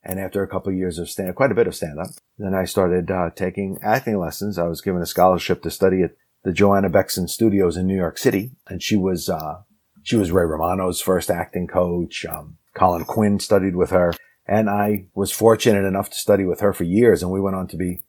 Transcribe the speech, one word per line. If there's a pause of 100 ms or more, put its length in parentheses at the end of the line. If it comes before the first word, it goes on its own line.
And
after
a
couple
of
years
of
stand-up,
quite
a
bit
of
stand-up, (280)
then
I
started,
uh,
taking
acting
lessons.
I
was
given
a
scholarship
to
study
at (280)
the
Joanna
Bexon
Studios
in
New
York
City. (160)
And
she
was,
uh, (420)
she
was
Ray
Romano's
first
acting
coach.
Um, (160)
Colin
Quinn
studied
with
her. (340)
And
I
was
fortunate
enough
to
study
with
her
for
years.
And
we
went
on
to
be